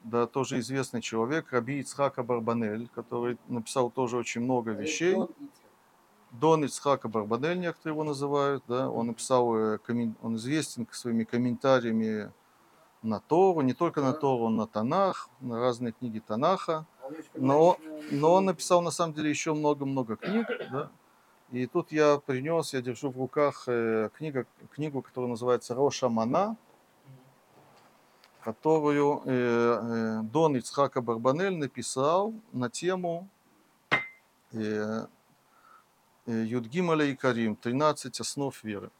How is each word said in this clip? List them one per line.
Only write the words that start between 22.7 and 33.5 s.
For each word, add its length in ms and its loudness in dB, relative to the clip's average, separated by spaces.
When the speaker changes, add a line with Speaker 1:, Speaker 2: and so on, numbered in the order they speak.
Speaker 1:
я 80 -2
держу 300 -4
в 60 -12
руках, 500 0
э, 500 0
книга, 280 -4
книгу, 280 -4
которая 260 -6
называется 460 0
«Рош 280 2
Амана», 440 2
Speaker 3:
Мгм. 100 -8
Speaker 1:
которую, 840 2
э, 60 -2
э, 920 2
Дон 340 2
Ицхак 400 0
Абарбанель 580 0
написал 760 -2
на 180 -4
тему, 580 -4